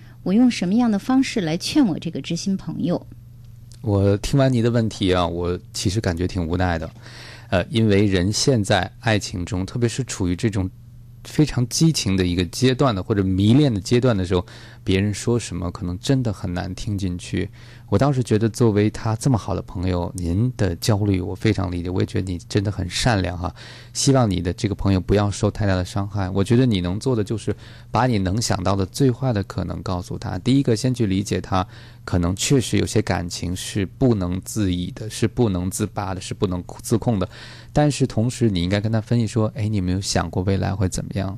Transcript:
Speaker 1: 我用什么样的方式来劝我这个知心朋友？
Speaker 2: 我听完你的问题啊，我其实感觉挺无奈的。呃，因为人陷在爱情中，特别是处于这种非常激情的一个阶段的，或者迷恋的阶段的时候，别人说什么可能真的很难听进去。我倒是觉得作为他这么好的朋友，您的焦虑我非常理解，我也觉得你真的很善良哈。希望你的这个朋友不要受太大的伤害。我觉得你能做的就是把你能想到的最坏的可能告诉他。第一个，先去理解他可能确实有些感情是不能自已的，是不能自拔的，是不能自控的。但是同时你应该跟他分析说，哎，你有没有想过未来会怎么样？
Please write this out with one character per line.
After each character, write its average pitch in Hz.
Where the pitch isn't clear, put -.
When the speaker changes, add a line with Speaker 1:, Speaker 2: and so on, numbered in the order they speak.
Speaker 1:
我 180
用 247
什 196
么 190
样 240
的 208
方 262
式 247
来 165
劝 285
我 170
这 -
个 151
知 170
心 190
朋 -
友？ 165
Speaker 2:
我 101
听 -
完 131
你 117
的 117
问 117
题 95
啊， 90
我 87
其 -
实 107
感 87
觉 87
挺 87
无 85
奈 87
的。 82
呃， 90
因 113
为 101
人 95
陷 117
在 95
爱 110
情 95
中， 90
特 123
别 117
是 120
处 95
于 90
这 113
种 95
非 -
常 120
激 165
情 95
的 92
一 87
个 90
阶 127
段 127
的， 92
或 110
者 98
迷 98
恋 143
的 98
阶 123
段 120
的 92
时 90
候， 90
别 95
人 104
说 120
什 -
么 87
可 -
能 87
真 135
的 117
很 92
难 90
听 101
进 90
去。 92
我 101
倒 139
是 131
觉 110
得 110
作 113
为 104
他 110
这 -
么 113
好 95
的 90
朋 90
友， 87
您 92
的 90
焦 104
虑 98
我 95
非 107
常 90
理 87
解， 87
我 92
也 104
觉 -
得 92
你 87
真 104
的 101
很 92
善 104
良 87
哈。 87
希 -
望 123
你 90
的 90
这 -
个 98
朋 98
友 92
不 -
要 104
受 101
太 107
大 95
的 92
伤 98
害。 98
我 98
觉 117
得 127
你 98
能 90
做 131
的 107
就 110
是 -
把 123
你 117
能 95
想 98
到 95
的 95
最 131
坏 127
的 101
可 92
能 85
告 90
诉 -
他。 95
第 127
一 139
个， 113
先 127
去 117
理 95
解 95
他 -
可 -
能 87
确 139
实 -
有 98
些 113
感 87
情 90
是 -
不 120
能 90
自 101
已 87
的， -
是 -
不 117
能 92
自 104
拔 95
的， 92
是 -
不 -
能 90
自 117
控 113
的。 90
但 147
是 127
同 113
时 120
你 87
应 90
该 101
跟 110
他 113
分 120
析 113
说， 107
哎， 107
你 107
有 92
没 90
有 95
想 90
过 92
未 95
来 95
会 92
怎 -
么 95
样？ 95